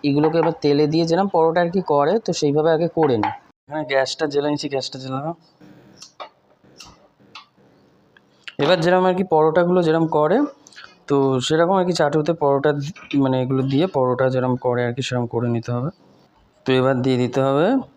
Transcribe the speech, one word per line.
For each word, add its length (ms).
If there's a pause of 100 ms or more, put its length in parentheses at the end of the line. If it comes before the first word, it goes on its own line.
এগুলোকে 360
এবার 220
তেলে 260
দিয়ে 180
যেরকম 240
পরোটা 320
আর 100
কি 100
করে, 380
তো 140
সেইভাবে 380
আগে 180
করে 280
নিই। 160 (360)
এখানে 160
গ্যাসটা 420
জ্বেলে 240
নিচ্ছি, 180
গ্যাসটা 300
জ্বেলে 240
দাও। 120 (3250)
এবার 220
যেরকম 260
আর 80
কি 100
পরোটাগুলো 580
যেরকম 240
করে, 320 (680)
তো 340
সেরকম 360
আর 80
কি 80
চাটুতে 400
পরোটা 400
দি-, 460
মানে 220
এগুলো 220
দিয়ে 240
পরোটা 420
যেরকম 280
করে 280
আর 100
কি 80
সেরকম 240
করে 220
নিতে 240
হবে। 180 (760)
তো 60
এবার 300
দিয়ে 140
দিতে 240
হবে 260 (300)